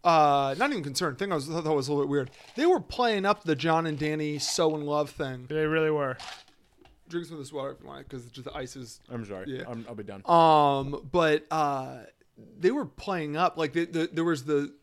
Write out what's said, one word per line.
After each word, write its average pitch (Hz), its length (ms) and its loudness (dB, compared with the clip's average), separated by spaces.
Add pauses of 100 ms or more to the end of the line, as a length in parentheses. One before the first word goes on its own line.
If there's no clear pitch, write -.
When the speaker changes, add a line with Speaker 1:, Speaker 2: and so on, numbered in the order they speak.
Speaker 1:
Uh, 143 540 6
not 262 140 0
even 202 120 -4
concern. 143 320 -2
Thing 196 160 -4
I 170 40 0
was, 139 120 -4
thought 165 180 -4 (100)
was 135 140 0
a - 20 0
little 143 140 2
bit 143 40 -4
weird. 139 220 0 (240)
They 285 100 0
were 349 140 6
playing 214 460 0
up 208 180 0
the 160 120 2
Jon 160 300 2
and 151 140 -4
Dany 151 420 -2
so 160 340 2
in 151 100 -6
love 147 240 0
thing. 131 400 -8
Speaker 2:
They 156 160 0
really 156 260 2
were. 139 260 -2 (920)
Speaker 1:
Drink 170 160 -6
some 160 100 -16
of 156 80 -12
this 127 80 -14
water 139 200 -6
if - 100 -16
you - 60 -20
want, 135 200 -16
'cause 123 240 -12
just 123 140 -16
the - 100 -12
ice 131 200 -10
is 123 340 -16
Speaker 3:
I'm 117 160 -8
sorry. 98 220 -10
Speaker 1:
Yeah. 131 200 -8
Speaker 3:
I'm, 117 220 -10
I'll 117 60 -14
be 104 80 -12
done. 98 260 -12
Speaker 1:
Um, 147 840 6
but, 156 400 2
uh, 135 460 -2 (600)
they 185 140 4
were 269 140 -2
playing 151 500 -6
up, 170 220 0
like, 156 160 -2
the, 170 120 0
the, 165 280 -2
there 165 100 -2
was 156 220 0
the 143 380 0